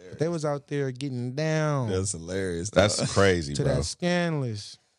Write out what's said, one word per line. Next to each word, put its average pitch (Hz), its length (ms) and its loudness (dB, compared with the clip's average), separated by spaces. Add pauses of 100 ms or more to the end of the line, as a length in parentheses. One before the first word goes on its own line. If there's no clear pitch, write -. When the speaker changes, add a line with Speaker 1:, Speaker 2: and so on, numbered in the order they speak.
(100)
Speaker 1:
But 120 80 -14
they 156 100 2
was 165 160 -2
out 143 220 -2
there 143 240 -2
getting 127 460 -6
down. 151 520 0
Speaker 2:
That's 95 220 0
hilarious, 87 600 -4
Speaker 3:
That's 101 280 4
Speaker 2:
dog. - 120 0
Speaker 3:
crazy, 87 440 4
Speaker 1:
To 71 80 -2
Speaker 3:
bro. - 140 2
Speaker 1:
that 71 80 0
scandalous. 160 920 -2 (220)